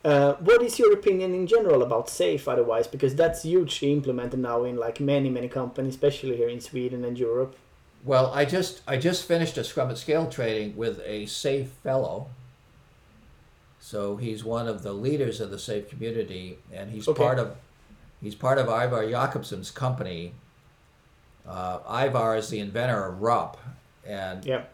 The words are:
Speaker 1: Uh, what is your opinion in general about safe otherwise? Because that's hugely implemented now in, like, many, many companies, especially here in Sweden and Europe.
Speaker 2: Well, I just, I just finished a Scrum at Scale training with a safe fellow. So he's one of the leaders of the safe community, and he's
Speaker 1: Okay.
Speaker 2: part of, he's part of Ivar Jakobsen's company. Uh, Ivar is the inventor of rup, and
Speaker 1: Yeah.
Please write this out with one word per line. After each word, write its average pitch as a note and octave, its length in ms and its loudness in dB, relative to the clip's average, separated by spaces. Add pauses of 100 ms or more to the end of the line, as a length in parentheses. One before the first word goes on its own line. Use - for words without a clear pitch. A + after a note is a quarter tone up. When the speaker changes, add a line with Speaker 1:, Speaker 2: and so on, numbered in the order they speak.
Speaker 1:
Uh, C#3+ 360 6
what F#3+ 240 8
is - 160 -2
your B3 140 10
opinion F#3 400 2
in F#3 120 0
general F3 380 6
about A#2+ 260 0
safe E3 380 0
otherwise? A#2 400 2
Because C3+ 280 0
that's E3 280 2
hugely D#3+ 480 2
implemented B2+ 480 0
now A#2+ 240 0
in, B2 140 -4
like, A#2 220 -4
many, C#3 300 2
many B2 180 -2
companies, C3 460 -4
especially C3+ 440 0
here A#2+ 120 2
in A#2+ 100 -6
Sweden B2 460 -6
and A#2+ 140 -4
Europe. B2+ 360 0 (480)
Speaker 2:
Well, C3 300 4
I C#3+ 120 4
just, F3+ 420 -2
I C3+ 100 -2
just E3+ 300 0
finished E3 320 2
a A#2 40 -4
Scrum B2+ 280 -2
at A#2+ 80 -8
Scale D#3+ 280 0
training G#2+ 480 -2
with A2 300 -4
a G#2+ 220 -6
safe C3+ 420 -2 (140)
fellow. B2 460 -2 (1500)
So G2+ 380 -6
he's A2 260 -6
one A#2 240 -4
of G#2+ 160 -6
the G2+ 100 -8
leaders A#2 460 -2
of G2 120 -6
the G2 80 -10
safe G#2 300 -6
community, G2 680 -8 (160)
and G2 180 -12
he's G#2+ 160 -6
Speaker 1:
Okay. D#3 140 2
Speaker 2:
part B2+ 180 2
of, G#2+ 160 -4 (680)
he's G#2 140 -10
part C3 220 2
of B2 100 2
Ivar A#2 400 0
Jakobsen's A#2 640 -4
company. F#2 640 -6 (1120)
Uh, F#2 320 -6 (280)
Ivar A2+ 300 2
is G#2+ 120 -4
the A2 100 -6
inventor G#2 460 -2
of F#2 160 -8
rup, G#2+ 360 0 (480)
and F#2+ 400 -8
Speaker 1:
Yeah. C3 180 -2 (100)